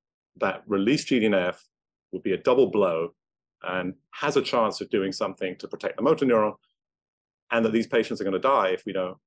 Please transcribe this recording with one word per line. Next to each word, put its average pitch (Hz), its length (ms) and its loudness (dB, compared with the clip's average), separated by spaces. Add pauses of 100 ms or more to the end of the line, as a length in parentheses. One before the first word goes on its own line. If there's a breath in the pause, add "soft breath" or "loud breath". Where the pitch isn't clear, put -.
(360)
that - 320 -4
release 104 380 0
G 127 160 2
D 110 60 2
N 104 60 2
F 90 320 -2 (460)
would 92 120 -10
be 98 100 0
a 87 40 0
double 127 320 4
blow 85 440 0 (500)
and 92 300 -4 (180)
has 143 240 -4
a 139 60 6
chance 113 400 0
of 98 80 -10
doing 98 220 0
something 95 460 -6
to - 100 -14
protect - 300 -8
the 95 40 -6
motor 143 240 2
neuron, 110 300 2 (960)
and 117 140 2
that 110 80 0
these 113 140 0
patients 113 320 -2
are 104 40 -6
gonna 95 160 -2
die 117 300 2
if 92 160 -4
we 98 80 -8
don't, 92 340 -6